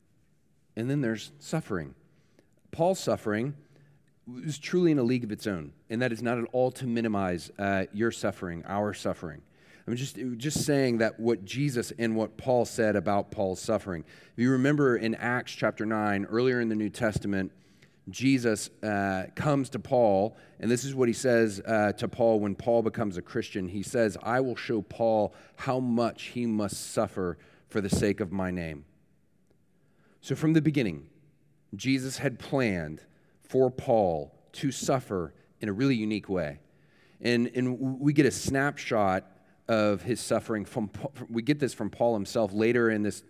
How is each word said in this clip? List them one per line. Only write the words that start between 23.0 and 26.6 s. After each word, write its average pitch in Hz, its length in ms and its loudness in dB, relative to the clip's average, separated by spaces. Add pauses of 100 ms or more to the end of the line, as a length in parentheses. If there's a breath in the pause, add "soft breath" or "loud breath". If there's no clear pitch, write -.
a 87 60 -6
Christian. 98 480 -6
He 98 140 -6
says, 107 380 2
"I 123 200 0
will 123 140 -2
show 110 260 -2
Paul 110 520 0 (220 loud breath)
how 131 240 -2
much 117 440 0
he 123 220 -6
must 107 460 -4